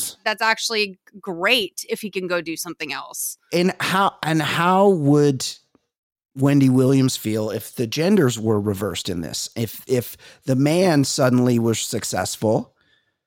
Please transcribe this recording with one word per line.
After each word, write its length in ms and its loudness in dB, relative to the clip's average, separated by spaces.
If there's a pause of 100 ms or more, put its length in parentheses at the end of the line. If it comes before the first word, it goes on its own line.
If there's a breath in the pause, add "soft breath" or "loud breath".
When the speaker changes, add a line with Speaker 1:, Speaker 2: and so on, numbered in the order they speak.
Speaker 1:
Yes. 160 -16
Speaker 2:
that's 160 -4
actually 580 -2 (220)
great 680 -2
if 140 -6
he 80 -8
can 180 -6
go 140 -2
do 160 -8
something 340 -10
else. 460 -10 (160)
Speaker 1:
And 260 2
how, 420 0
and 200 -2
how 480 2
would 580 4 (880)
Wendy 320 4
Williams 480 4
feel 360 -4
if 220 -8
the 140 -4
genders 500 2
were 220 0
reversed 480 -4
in 140 -4
this? 340 -8
If, 320 -6
if 300 -2 (260 loud breath)
the 140 0
man 480 2
suddenly 520 2
was 220 0
successful 920 -4 (540)